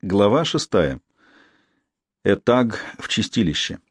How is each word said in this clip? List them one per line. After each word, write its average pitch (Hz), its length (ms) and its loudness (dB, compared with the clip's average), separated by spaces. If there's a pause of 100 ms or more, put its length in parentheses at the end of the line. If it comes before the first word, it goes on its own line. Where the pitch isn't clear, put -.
Глава 101 420 2
шестая. 87 560 -2 (1200)
Этаг 113 580 2 (180)
в - 100 -14
чистилище. - 720 -2 (120)